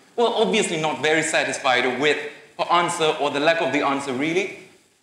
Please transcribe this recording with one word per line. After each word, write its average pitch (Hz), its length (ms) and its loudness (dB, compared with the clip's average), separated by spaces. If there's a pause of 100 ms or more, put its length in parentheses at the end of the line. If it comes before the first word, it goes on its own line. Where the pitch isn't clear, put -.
(160)
Well, 233 180 2
obviously 185 440 0
not 151 240 -2
very 156 220 2
satisfied 131 760 0
with 147 180 2 (400)
her 170 140 -2
answer 160 480 2
or 139 120 0
the 139 80 -2
lack 165 220 2
of - 100 -2
the 147 100 0
answer, 139 320 -2
really. 165 460 -2 (440)